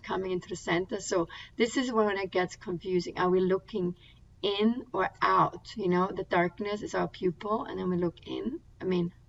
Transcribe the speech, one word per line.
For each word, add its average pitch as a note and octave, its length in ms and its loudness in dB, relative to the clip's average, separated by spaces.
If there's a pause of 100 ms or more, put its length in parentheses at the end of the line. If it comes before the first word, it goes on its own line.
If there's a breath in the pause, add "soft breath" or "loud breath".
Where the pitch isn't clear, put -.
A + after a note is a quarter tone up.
coming F#3+ 300 -4
into F3+ 180 -4
the F#3 60 -6
center? F#3 440 -2
So F3+ 280 0 (300 loud breath)
this A#3+ 200 2
is B3+ 140 2
when G#3+ 260 2
it G3 140 -4
gets F3+ 240 0
confusing. F3+ 640 -4
Are F3+ 100 2
we F#3 100 4
looking F#3 560 0 (460 soft breath)
in G#3 500 2
or - 180 0 (120)
out? F#3 540 2
You F#3+ 140 0
know, F3+ 180 4
the F#3+ 160 -6
darkness G3+ 580 0
is - 140 -8
our F3 120 0
pupil, G#3 580 -2
and F#3 140 -8
then F#3 100 -2
we F3+ 80 2
look F3 180 0 (100)
in. - 340 -6 (220)
I - 40 -8
mean, F3 280 0 (160)